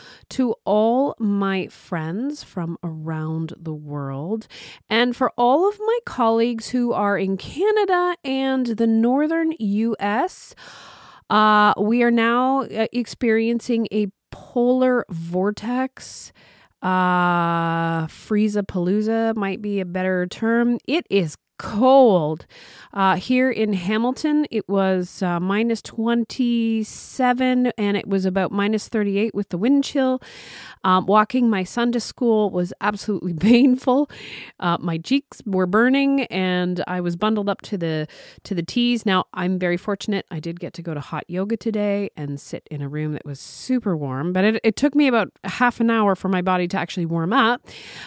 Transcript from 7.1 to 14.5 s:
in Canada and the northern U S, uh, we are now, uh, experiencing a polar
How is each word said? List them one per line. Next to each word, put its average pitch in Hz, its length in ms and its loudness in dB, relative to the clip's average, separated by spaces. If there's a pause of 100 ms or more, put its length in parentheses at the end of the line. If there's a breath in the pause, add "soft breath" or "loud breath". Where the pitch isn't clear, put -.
in 190 200 -2
Canada 370 840 0
and 262 440 0
the 226 200 0
northern 294 720 2
U 220 420 0
S, 220 540 -4 (760 loud breath)
uh, 214 480 4
we 233 240 2
are 240 80 4
now, 240 520 2
uh, 220 280 -4
experiencing 226 1000 0
a 208 160 0 (240)
polar 254 800 2